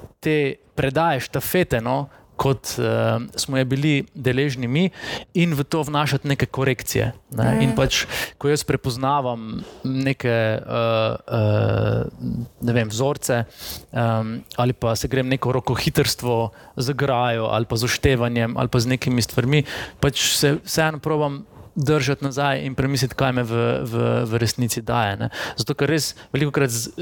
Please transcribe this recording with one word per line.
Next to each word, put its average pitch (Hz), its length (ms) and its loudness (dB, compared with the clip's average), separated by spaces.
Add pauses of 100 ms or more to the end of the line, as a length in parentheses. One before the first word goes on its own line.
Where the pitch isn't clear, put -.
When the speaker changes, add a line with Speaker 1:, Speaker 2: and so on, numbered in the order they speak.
(180)
Speaker 1:
te 147 380 0 (160)
predaje, 135 480 2
štafete, 139 640 0
no, 131 260 -2 (260)
kot, - 420 0
eh, 123 80 -2 (480)
smo - 260 -2
je 131 80 4
bili 139 460 2
deležni 127 560 0
mi, 160 240 2 (400)
in 170 220 2
v 143 100 0
to 160 180 0
vnašati 147 460 0
neke 139 180 2
korekcije, 120 680 0 (180)
ne. - 160 -2
Speaker 2:
Mhm. 220 160 4
Speaker 1:
In - 100 4
pač, 135 340 2 (300)
ko - 120 -4
jaz 147 160 2
prepoznavam 127 1000 -2 (180)
neke, 131 480 0
eh, 113 320 2 (680)
eh, 107 760 2 (560)
ne 117 140 0
vem, 117 140 2
vzorce, 120 560 0 (460)
em, 113 540 0 (100)
ali 123 200 2
pa 113 200 0
se 120 140 -4
grem 127 200 0
neko 127 240 0
rokohitrstvo 127 840 0 (380)
z 127 180 -4
grajo 123 560 0
ali 110 180 0
pa 120 100 -4
z 113 80 0
oštevanjem 120 720 0
ali 127 120 -2
pa 123 120 0
z 117 80 0
nekimi 123 340 0
stvarmi, 135 420 2 (320)
pač - 260 0 (100)
se 147 260 2
vseeno 156 420 -2
probam 151 460 -2 (280)
držati 143 500 2
nazaj 139 360 0
in 139 140 -6
premisliti, 131 400 0
kaj 135 180 2
me 123 120 0
v, 113 100 -4 (280)
v, 117 120 -6 (300)
v 113 100 -2
resnici 117 480 0
daje, 113 340 0
ne. 113 120 -4 (240)
Zato - 240 -4
ker 143 120 0
res 151 280 0 (140)
velikokrat 143 400 0
z-, 113 200 -4 (120)